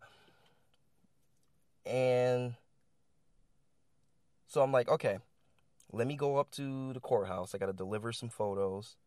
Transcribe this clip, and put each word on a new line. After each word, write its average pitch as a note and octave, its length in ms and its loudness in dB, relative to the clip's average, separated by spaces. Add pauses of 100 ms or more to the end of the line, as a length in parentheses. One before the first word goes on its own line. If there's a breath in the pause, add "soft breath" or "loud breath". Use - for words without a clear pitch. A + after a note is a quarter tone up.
(1900 soft breath)
And B2 720 2 (1900)
so D3 140 0
I'm C3+ 100 4
like, B2+ 160 4
"Okay, B2 320 2 (720)
let A#2 160 0
me D3 80 -2
go C#3+ 220 0
up C#3+ 140 2
to C3+ 420 -6
the B2+ 80 -10
courthouse. F#2 520 0
I G2 40 -4
gotta G2 160 0
deliver G#2 400 -4
some A#2 160 -8
photos." G2 640 -2 (120)